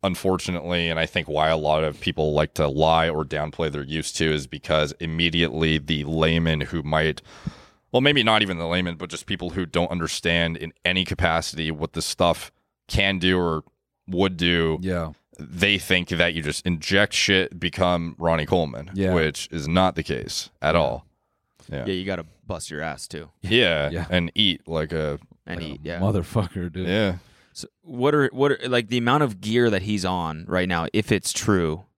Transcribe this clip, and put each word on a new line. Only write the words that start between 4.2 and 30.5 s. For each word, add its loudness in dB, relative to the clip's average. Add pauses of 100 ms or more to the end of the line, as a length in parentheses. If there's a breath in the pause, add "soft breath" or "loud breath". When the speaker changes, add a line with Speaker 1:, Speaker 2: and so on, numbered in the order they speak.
Speaker 1:
is -4
because -2
immediately 0
the -2
layman 2
who -4
might, 0 (720 loud breath)
well, 4
maybe 4
not 4
even 0
the -4
layman, 0
but -10
just -10
people -6
who -2
don't 0
understand 0
in -10 (120)
any 2
capacity 0
what -6
this -4
stuff 0 (360)
can 2
do 4
or 0 (440)
would 2
do, 2
Speaker 2:
Yeah. -4 (260)
Speaker 1:
they 0
think 0
that 2
you -4
just -4
inject 0
shit, 2
become 0
Ronnie 0
Coleman, -2
Speaker 2:
Yeah. 0
Speaker 1:
which 0
is -6
not 2
the -4
case -6 (120)
at 2
Speaker 2:
Yeah. 4
Speaker 1:
all. -2 (640)
Yeah. -6
Speaker 3:
Yeah, -2
you -4
gotta -6 (220)
bust -10
your -8
ass, -10
too. -12 (120)
Speaker 1:
Yeah, 2
Speaker 2:
Yeah. -4
Speaker 1:
and 0
eat 0
like -2
a -2 (260)
Speaker 3:
And -8
Speaker 2:
Like -8
a -10
Speaker 3:
eat, -14
yeah. -8
Speaker 2:
motherfucker, -2
dude. -6
Speaker 1:
Yeah. 2 (360 soft breath)
Speaker 3:
So -16 (140)
what 0
are, 4
what 2
are, -4 (100)
like, 2
the 0
amount 4
of -2
gear 4
that 2
he's -2
on -4
right 0